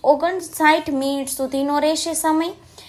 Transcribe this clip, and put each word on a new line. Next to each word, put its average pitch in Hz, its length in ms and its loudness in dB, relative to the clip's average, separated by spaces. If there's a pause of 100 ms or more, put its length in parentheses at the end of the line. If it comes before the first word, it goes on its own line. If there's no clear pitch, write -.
ઓગણસાઠ 311 880 2
મિનિટ 269 380 -4
સુધીનો 269 500 -2
રહેશે 311 340 0
સમય, 320 400 0 (360)